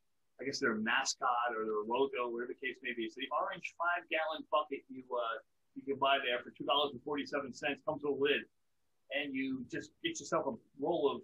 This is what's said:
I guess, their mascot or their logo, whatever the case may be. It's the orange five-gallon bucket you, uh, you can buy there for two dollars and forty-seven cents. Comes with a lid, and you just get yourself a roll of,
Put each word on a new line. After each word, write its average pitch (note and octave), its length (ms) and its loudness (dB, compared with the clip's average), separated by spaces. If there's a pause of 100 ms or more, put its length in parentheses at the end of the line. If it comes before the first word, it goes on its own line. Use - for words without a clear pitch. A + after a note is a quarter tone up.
(420)
I - 20 -8
guess, C3+ 160 -2
their A#2+ 160 2
mascot A#2 540 2 (260)
or A2 80 -2
their G#2+ 220 0
logo, B2 480 2
whatever A#2+ 180 -4
the C3 160 -8
case B2 140 -4
may B2 160 -4
be. A#2 60 -2
It's - 120 -4
the C3 160 -6
orange F3 460 -2
five-gallon D#3+ 720 0
bucket C#3 380 2
you, B2+ 180 -12
uh, A#2 320 -2 (360)
you C3+ 80 -10
can C3+ 160 -2
buy C3+ 260 6
there B2 180 2
for - 80 -14
two - 140 -10
dollars C#3+ 280 4
and A#2+ 100 -12
forty-seven C#3 500 -2
cents. C#3+ 320 -4
Comes D3+ 180 -2
with C#3+ 80 2
a C#3 80 0
lid, C#3 220 4 (720)
and C#3+ 200 -2
you C3 380 -2
just D3+ 200 -6 (120)
get E3 160 -2
yourself D3+ 280 0
a A#2 100 -2 (260)
roll D3 320 4
of, A#2+ 80 -8